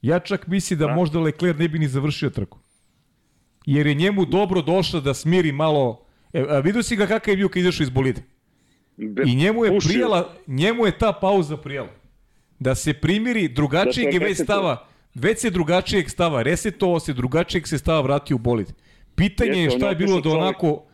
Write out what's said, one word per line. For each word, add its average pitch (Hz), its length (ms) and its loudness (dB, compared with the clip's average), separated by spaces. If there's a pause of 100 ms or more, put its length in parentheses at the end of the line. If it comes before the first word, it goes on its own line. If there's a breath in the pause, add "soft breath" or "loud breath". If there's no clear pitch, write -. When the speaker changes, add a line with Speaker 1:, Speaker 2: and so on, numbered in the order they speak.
Speaker 1:
ja 160 180 2
čak - 260 -6
mislim 180 320 -2
da 151 80 2
Speaker 2:
Da. 147 80 0
Speaker 1:
možda 165 240 0
Leclerc 156 400 0
ne 170 80 2
bi 160 120 -2
ni 156 80 2
završio 139 420 -2
trku. - 280 -8 (1080)
Jer 147 220 2
je 151 80 2
njemu 190 300 2
dobro 180 380 0
došlo 170 380 0
da 135 120 -2
smiri 165 380 2
malo... 139 540 0 (280 soft breath)
E, 160 80 0
a 143 180 2
vidio 202 240 2
si 233 120 -2
ga 202 120 2
kakav 214 240 0
je 196 60 2
bio 190 120 2
kad - 80 -4
izašao 175 260 0
iz 135 60 -2
bolida? 131 320 0 (760)
Speaker 2:
Be-, 110 260 -4
Speaker 1:
I 123 120 4
njemu 214 300 2
je 196 60 4
Speaker 2:
pušio. 185 180 2
Speaker 1:
prijela, 214 440 0 (140)
njemu 202 380 0
je 190 80 2
ta 220 200 0
pauza 185 440 0
prijela. 139 300 -10 (720)
Da 127 160 0
se 147 200 -2
primiri, 208 540 0
drugačijeg 156 560 0
Speaker 2:
Da 143 60 0
se - 40 0
Speaker 1:
je 180 40 2
već 208 100 0
Speaker 2:
resetuje. 175 160 -2
Speaker 1:
stava, 190 420 -2 (260 soft breath)
već 180 260 0
se 233 100 0
drugačijeg 180 600 0
stava 156 320 0
resetovao 175 580 0
se, 156 140 -6
drugačijeg 139 540 -2
se 151 100 -4
stava 160 240 0
vratio 139 340 0
u 120 40 -2
bolid. 113 280 0 (480 soft breath)
Pitanje 202 360 0
je 180 120 0
Speaker 2:
Jeste, 135 120 2
on 123 40 -2
Speaker 1:
šta 135 80 0
je - 40 0
Speaker 2:
je 180 60 0
Speaker 1:
bilo 190 140 0
Speaker 2:
otišao 160 200 2
Speaker 1:
da 156 80 2
Speaker 2:
čovjek. 185 240 -2
Speaker 1:
onako, 151 200 0 (100)